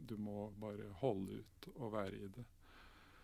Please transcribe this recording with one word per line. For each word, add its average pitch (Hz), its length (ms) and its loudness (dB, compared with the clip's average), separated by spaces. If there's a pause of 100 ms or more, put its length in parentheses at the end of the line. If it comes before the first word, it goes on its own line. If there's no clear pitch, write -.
du 113 120 -2
må 104 320 0 (100)
bare 104 420 -2
holde 101 380 6
ut - 280 -12 (120)
og 113 120 0
være 101 220 4
i 104 140 -2
det.» 120 180 -6 (800)